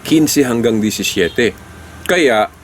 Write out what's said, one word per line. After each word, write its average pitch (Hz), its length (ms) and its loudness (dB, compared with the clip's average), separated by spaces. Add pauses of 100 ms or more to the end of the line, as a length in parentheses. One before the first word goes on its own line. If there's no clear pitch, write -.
quince 147 400 2
hanggang 117 400 0
diecisiete. 101 720 -2 (480)
Kaya, 131 600 0